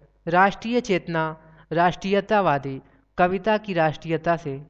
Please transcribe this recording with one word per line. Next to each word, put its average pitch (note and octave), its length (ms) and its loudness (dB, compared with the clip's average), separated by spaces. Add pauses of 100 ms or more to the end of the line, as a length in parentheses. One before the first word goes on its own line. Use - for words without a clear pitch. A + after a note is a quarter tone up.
(260)
राष्ट्रीय G3 560 2
चेतना E3+ 440 -2 (460)
राष्ट्रीयतावादी E3+ 1080 0 (360)
कविता F#3+ 400 2
की G#3 160 -6
राष्ट्रीयता D#3+ 640 0
से C#3 320 -8